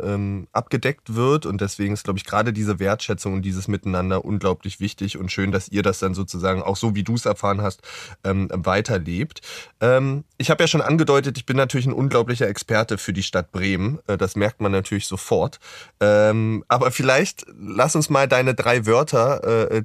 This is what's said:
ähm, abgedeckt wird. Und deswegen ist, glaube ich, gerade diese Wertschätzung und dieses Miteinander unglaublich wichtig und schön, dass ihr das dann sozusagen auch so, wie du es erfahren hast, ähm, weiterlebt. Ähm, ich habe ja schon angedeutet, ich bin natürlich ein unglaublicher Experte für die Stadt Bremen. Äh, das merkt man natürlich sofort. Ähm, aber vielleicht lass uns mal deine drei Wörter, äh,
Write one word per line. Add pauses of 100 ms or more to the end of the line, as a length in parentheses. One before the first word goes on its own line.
ähm,
abgedeckt
wird.
Und
deswegen
ist,
glaube
ich,
gerade
diese
Wertschätzung
und
dieses
Miteinander
unglaublich
wichtig
und
schön,
dass
ihr
das
dann
sozusagen
auch
so,
wie
du
es
erfahren
hast, (420)
ähm,
weiterlebt. (400)
Ähm, (160)
ich
habe
ja
schon
angedeutet,
ich
bin
natürlich
ein
unglaublicher
Experte
für
die
Stadt
Bremen.
Äh,
das
merkt
man
natürlich
sofort. (420)
Ähm,
aber
vielleicht (120)
lass
uns
mal
deine
drei
Wörter,
äh,